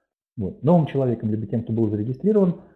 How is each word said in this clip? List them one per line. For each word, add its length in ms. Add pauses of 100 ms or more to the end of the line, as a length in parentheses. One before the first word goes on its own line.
(380)
вот, 260
новым 240
человеком, 420
либо 160
тем, 180
кто 80
был 180
зарегистрирован, 720 (140)